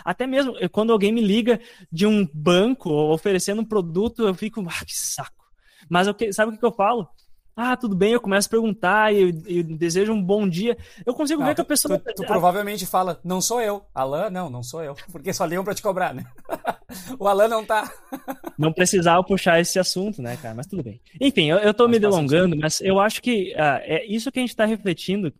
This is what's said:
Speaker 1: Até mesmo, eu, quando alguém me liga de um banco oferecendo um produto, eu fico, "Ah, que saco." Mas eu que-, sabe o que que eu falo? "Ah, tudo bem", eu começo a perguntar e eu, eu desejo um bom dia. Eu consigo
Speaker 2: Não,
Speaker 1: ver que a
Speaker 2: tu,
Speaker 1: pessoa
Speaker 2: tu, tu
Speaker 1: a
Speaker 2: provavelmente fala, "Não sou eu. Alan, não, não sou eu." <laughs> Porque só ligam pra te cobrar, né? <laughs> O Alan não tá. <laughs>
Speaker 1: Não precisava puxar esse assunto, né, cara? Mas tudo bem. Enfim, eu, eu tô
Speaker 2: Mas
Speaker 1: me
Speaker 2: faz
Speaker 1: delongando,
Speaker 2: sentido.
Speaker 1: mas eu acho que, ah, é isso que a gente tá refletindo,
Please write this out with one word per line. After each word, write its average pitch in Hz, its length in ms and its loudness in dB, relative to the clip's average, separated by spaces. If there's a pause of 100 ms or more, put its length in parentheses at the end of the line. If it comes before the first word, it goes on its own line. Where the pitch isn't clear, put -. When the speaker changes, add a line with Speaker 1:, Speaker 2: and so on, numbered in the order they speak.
Speaker 1:
Até 185 240 -4
mesmo, 262 300 0
eu, 180 120 -4
quando 226 240 2
alguém 202 180 2
me 233 100 0
liga 220 380 2 (320)
de 165 140 2
um 208 280 4
banco 180 580 2
oferecendo 180 720 0
um 220 40 -4
produto, 214 600 -2
eu 190 80 2
fico, 208 360 -6
"Ah, - 160 -8
que - 120 -10
saco." - 420 -8 (500)
Mas 180 180 2
eu 208 60 -2
que-, 208 200 -4
sabe 214 160 2
o 220 40 -6
que 214 60 -14
que 247 60 0
eu 226 60 2
falo? 208 360 0 (480)
"Ah, 247 220 -2
tudo 214 180 -2
bem", 196 160 4
eu 240 100 2
começo 202 260 0
a - 40 -8
perguntar 214 600 2
e 202 80 4
eu, 185 80 6 (180)
eu 175 160 0
desejo 170 480 -2
um 214 100 0
bom 202 260 2
dia. 190 300 -2 (280)
Eu 247 80 0
consigo 302 260 -2
Speaker 2:
Não, 269 80 0
Speaker 1:
ver 302 80 0
que 339 60 -2
a - 20 -2
Speaker 2:
tu, - 40 -6
Speaker 1:
pessoa 294 300 0
Speaker 2:
tu, - 160 -8
tu - 100 -8
Speaker 1:
a - 40 -6
Speaker 2:
provavelmente 190 580 0
fala, 185 380 -2
"Não 180 160 -2
sou 240 220 -2
eu. 202 220 -2 (100)
Alan, 143 360 -2
não, 180 200 -6
não 123 120 -10
sou 160 220 -12
eu." 139 120 -10
<laughs> - 160 -20
Porque 160 220 -8
só 190 120 -2
ligam 175 180 -4
pra 196 100 -4
te - 80 -8
cobrar, 180 320 -2
né? 123 120 -10 (220)
<laughs> - 320 -8 (400)
O 190 80 0
Alan 202 200 6
não 226 160 -2
tá. 214 280 -2 (200)
<laughs> - 460 -12
Speaker 1:
Não 156 160 0
precisava 180 500 4
puxar 180 360 2
esse 175 180 0
assunto, 185 460 -4
né, 120 140 -8
cara? 113 180 -12
Mas 117 100 -10
tudo 185 160 -8
bem. 113 180 -12 (220)
Enfim, 247 280 4
eu, 165 100 4
eu 208 120 4
tô 220 120 4
Speaker 2:
Mas 240 80 6
Speaker 1:
me 226 100 4
Speaker 2:
faz 208 100 4
Speaker 1:
delongando, 165 440 4
Speaker 2:
sentido. 147 60 -2
Speaker 1:
mas 156 200 -2
eu 190 180 2
acho 214 220 2
que, 202 340 -2
ah, 147 280 2
é 165 240 -2
isso 226 240 -4
que - 80 -4
a - 20 0
gente 247 140 -4
tá 220 100 2
refletindo, 196 760 -2